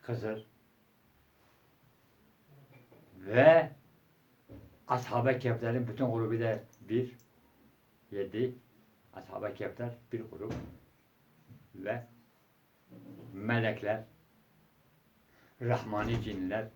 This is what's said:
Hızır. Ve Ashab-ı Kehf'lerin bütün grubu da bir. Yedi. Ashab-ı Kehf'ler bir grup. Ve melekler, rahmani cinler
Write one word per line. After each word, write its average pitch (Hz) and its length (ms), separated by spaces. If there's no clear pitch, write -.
Hızır. 110 460
Ve 135 540
Ashab-ı 123 520
Kehf'lerin 120 480
bütün 127 240
grubu 113 280
da 113 200
bir. 127 360
Yedi. 107 440
Ashab-ı - 400
Kehf'ler 117 360
bir 113 100
grup. 110 320
Ve 107 280
melekler, 110 720
rahmani 113 640
cinler 104 520